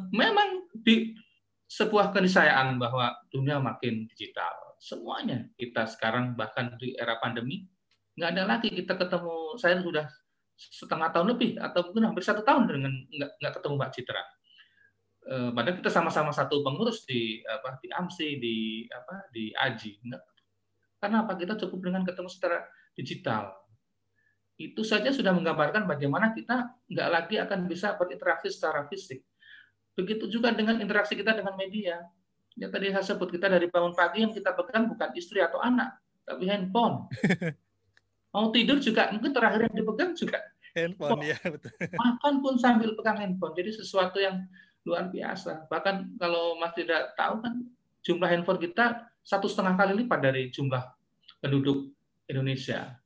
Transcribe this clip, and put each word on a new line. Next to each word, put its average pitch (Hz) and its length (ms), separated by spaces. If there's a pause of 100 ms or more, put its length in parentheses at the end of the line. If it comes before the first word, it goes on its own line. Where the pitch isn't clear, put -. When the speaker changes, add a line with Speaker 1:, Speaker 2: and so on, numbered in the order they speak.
(100)
Speaker 1:
memang 403 640
di 226 400 (560)
sebuah 208 400
keniscayaan 170 640
bahwa 123 400 (160)
dunia 139 320
makin 110 480
digital. 95 400 (320)
Semuanya - 720
kita 117 320
sekarang, 120 480
bahkan 120 400
di 127 240
era 117 240
pandemi, 120 400 (560)
nggak 170 160
ada 190 160
lagi 226 240
kita 185 240
ketemu. 170 560
Saya 175 240
sudah 151 320 (480)
setengah - 560
tahun 208 240
lebih - 240
atau 175 240
mungkin 220 240
hampir - 160
satu 214 160
tahun 269 240
dengan 135 260 (220)
nggak, 139 240
nggak 143 140 (100)
ketemu 143 160
Mbak 135 160
Citra. 101 280 (1080)
Eh, 123 240
padahal 123 240
kita 208 160
sama-sama 156 400
satu 143 320
pengurus 214 400
di, 113 400
apa, 123 320
di - 160
amsi, 151 480
di, 113 140 (340)
apa, 175 400
di 110 240
aji. 110 480
Nggak. 120 200 (800)
Karena 208 240
apa? 190 80
Kita 180 240
cukup 185 320
dengan 185 160
ketemu 180 240
secara 175 320 (320)
digital. 113 640 (1040)
Itu 185 240
saja 220 240
sudah 190 240
menggambarkan 160 560
bagaimana 151 480
kita 247 400 (160)
nggak 147 160
lagi 170 320
akan 185 240
bisa 190 320
berinteraksi 180 560
secara 151 320
fisik. - 400 (720)
Begitu 214 320
juga 233 240
dengan 220 240
interaksi 208 400
kita 196 160
dengan 196 240
media. 190 480 (480)
Ya, 190 160
tadi 196 240
saya 190 80
sebut, 185 320
kita 180 160
dari 175 240
bangun 175 240
pagi 180 240
yang 220 160
kita 190 160
pegang 220 400
bukan 156 240
istri 190 240
atau 170 240
anak, 247 400 (240)
tapi - 240
handphone. 190 560 (600)
Speaker 2:
<laughs> - 680
Speaker 1:
Mau 220 160
tidur 233 240
juga, 220 320
mungkin 233 240
terakhir 220 400
yang 220 80
dipegang 294 320
juga - 320 (320)
Speaker 2:
Handphone, 160 480
Speaker 1:
handphone. 151 80
Speaker 2:
ya, - 80
betul. 151 320 (240)
Speaker 1:
Makan 240 380 (100)
pun 269 160
sambil 226 320
pegang 208 240
handphone. 185 400
Jadi 180 160
sesuatu 190 480
yang 190 240 (400)
luar 175 240
biasa. 165 560
Bahkan 185 560
kalau 170 400
Mas 170 160
tidak 165 400
tahu 196 240
kan, 240 240 (400)
jumlah 175 240
handphone 175 320
kita 226 480 (120)
satu 196 240
setengah 185 320
kali 196 240
lipat 208 240
dari 131 240
jumlah 131 320 (640)
penduduk 139 480 (320)
Indonesia. 135 800